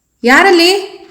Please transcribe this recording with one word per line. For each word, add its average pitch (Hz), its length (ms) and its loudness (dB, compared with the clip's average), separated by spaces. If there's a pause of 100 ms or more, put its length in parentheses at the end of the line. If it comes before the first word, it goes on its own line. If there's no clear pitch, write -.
(240)
"ಯಾರಲ್ಲಿ?" 349 760 0 (120)